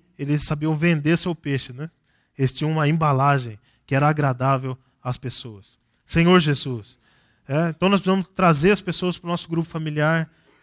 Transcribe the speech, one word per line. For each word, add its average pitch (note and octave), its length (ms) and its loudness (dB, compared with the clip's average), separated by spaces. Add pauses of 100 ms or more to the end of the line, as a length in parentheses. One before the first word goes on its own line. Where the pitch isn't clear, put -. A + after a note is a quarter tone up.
(180)
eles C#3+ 260 -2
sabiam D#3 320 -2
vender D#3+ 400 2
seu E3+ 180 -4
peixe, C#3 380 -6
né? C#3+ 180 -12 (460)
Eles C3+ 160 0
tinham D3+ 180 -2
uma D#3 160 0
embalagem C#3 720 2 (280)
que - 80 -2
era C#3+ 120 2
agradável C3+ 680 0 (260)
às B2+ 140 -6
pessoas. A2+ 600 -14 (280)
Senhor F3 340 4
Jesus. C3+ 600 -4 (480)
É, D#3+ 220 0
então F3 180 -2
nós G3 120 2
precisamos F#3 260 0 (100)
trazer E3+ 340 4
as G3+ 100 2
pessoas F3+ 380 -4
para - 80 -18
o E3+ 40 -4
nosso E3+ 180 -6
grupo E3 200 -2
familiar, D#3 600 -2 (320)